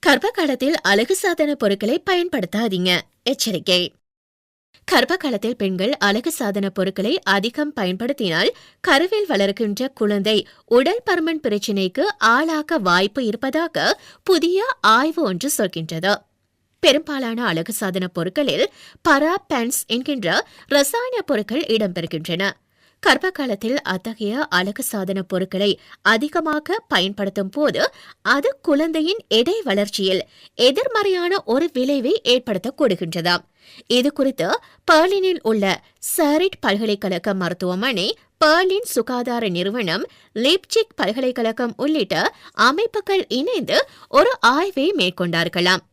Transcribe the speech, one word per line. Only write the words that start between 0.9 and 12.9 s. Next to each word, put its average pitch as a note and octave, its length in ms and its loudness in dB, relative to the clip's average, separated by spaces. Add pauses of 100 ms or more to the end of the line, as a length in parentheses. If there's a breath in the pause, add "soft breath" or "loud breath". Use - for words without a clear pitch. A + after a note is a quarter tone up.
சாதன D#4+ 400 0
பொருட்களை G#3+ 560 0
பயன்படுத்தாதீங்க. A3 880 0 (240)
எச்சரிக்கை. F3+ 720 -2 (920 soft breath)
கர்ப்ப D#4+ 320 2
காலத்தில் A#3+ 380 -4
பெண்கள் F#3+ 420 -2
அழகு G#3 340 0
சாதன G3+ 380 -2
பொருட்களை F#3+ 540 -2
அதிகம் A#3 500 -2
பயன்படுத்தினால், G3+ 800 -2 (260 loud breath)
கருவில் F#4 460 2
வளர்கின்ற G#3 600 -2
குழந்தை G#3 600 0 (180 soft breath)
உடல் D#4 400 4
பருமன் E4 340 0
பிரச்சினைக்கு G3+ 640 -2 (160)
ஆளாக D4+ 600 2
வாய்ப்பு F#3+ 480 2